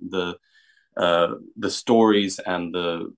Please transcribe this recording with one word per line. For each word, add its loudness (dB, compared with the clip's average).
the, -4
uh, 2
the -4
stories 2
and -4
the -4